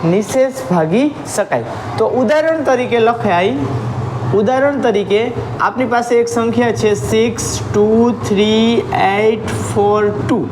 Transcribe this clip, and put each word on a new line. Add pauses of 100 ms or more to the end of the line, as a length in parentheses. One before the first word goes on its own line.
(120)
નિશેષ
ભાગી (280)
શકાય. (320)
તો (100)
ઉદાહરણ
તરીકે
લખાય, (840)
ઉદાહરણ
તરીકે (440)
આપની
પાસે
એક
સંખ્યા
છે
સિક્સ (220)
ટુ (400)
થ્રી (300)
એઇટ (140)
ફોર (120)
ટુ. (120)